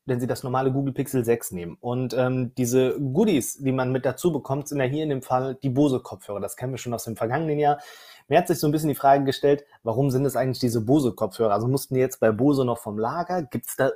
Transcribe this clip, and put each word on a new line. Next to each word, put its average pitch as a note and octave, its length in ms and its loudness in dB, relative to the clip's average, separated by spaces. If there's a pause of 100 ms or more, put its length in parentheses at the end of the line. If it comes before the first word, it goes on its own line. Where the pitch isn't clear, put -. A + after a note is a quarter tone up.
wenn B2 140 -2
sie B2 80 -2
das A#2+ 160 -4
normale C3 280 0
Google C3+ 220 -2
Pixel C3 320 -2
sechs A#2 260 0
nehmen. E2+ 300 -8
Und, B2 320 -4
ähm, B2+ 460 0
diese B2+ 400 2
Goodies, D3 580 0
die C3+ 140 -2
man B2+ 200 0
mit C3 140 -2
dazu C#3 260 0
bekommt, D3+ 360 -4
sind C#3+ 120 -4
ja C3 60 2
hier C#3+ 160 -2
in D#3 80 -2
dem C3 140 -4
Fall C3 320 -2
die C3+ 160 -4
Bose-Kopfhörer. B2 680 0
Das G2 160 -8
kennen C3 180 -6
wir A#2+ 40 -8
schon A#2+ 160 -6
aus A2+ 120 -6
dem A2+ 100 -6
vergangenen D3 420 -2
Jahr. D3 220 2 (480)
Mir D3 100 4
hat A3+ 100 4
sich - 120 0
so D#3 80 2
ein D3 40 4
bisschen D#3 180 0
die C#3 40 0
Frage C#3 300 4
gestellt, C#3+ 420 2 (160)
warum B2 300 0
sind C3 140 2
es C3+ 100 -2
eigentlich C3 240 -2
diese A#2 220 0
Bose-Kopfhörer? A2+ 720 2
Also A2 140 0
mussten C3+ 280 -2
die B2+ 60 2
jetzt B2+ 180 -2
bei A2 120 4
Bose C3+ 340 2
noch A#2+ 120 -2
vom G#2 220 -8
Lager? E3+ 420 -4
Gibt's - 340 -8
da C3+ 200 2